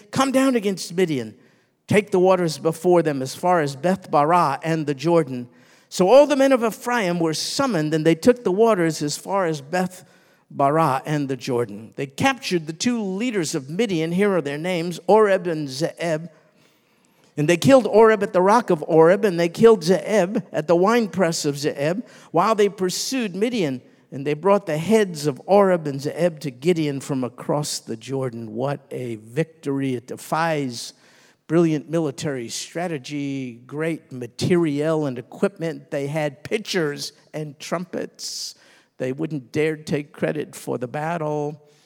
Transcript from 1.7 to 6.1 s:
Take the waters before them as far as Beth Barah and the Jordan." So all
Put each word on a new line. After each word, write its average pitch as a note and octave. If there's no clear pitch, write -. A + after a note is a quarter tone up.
Take G#3+
the F#3+
waters F3+
before E3+
them D3
as C3
far F3+
as C#3
Beth F3+
Barah D3+
and D#3+
the C#3+
Jordan." C3+
So F3+
all C4+